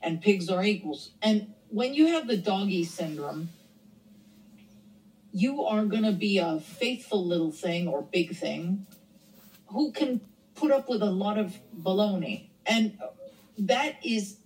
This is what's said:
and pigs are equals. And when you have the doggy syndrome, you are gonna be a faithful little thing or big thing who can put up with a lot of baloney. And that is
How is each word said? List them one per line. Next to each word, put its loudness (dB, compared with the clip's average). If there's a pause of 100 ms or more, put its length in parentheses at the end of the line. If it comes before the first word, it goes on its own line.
and -4
pigs 2
are 0
equals. -4 (100)
And 2 (160)
when -2
you 6
have 2
the 2
doggy 0
syndrome, -8 (1800)
you 0
are 2
gonna 2
be 2
a 0
faithful -4
little 0
thing -2
or -2
big -2
thing -4 (800)
who -2
can 0 (320)
put 4
up 2
with 0
a 4
lot 0
of -2 (200)
baloney. 0 (160)
And 2 (600)
that 2
is -4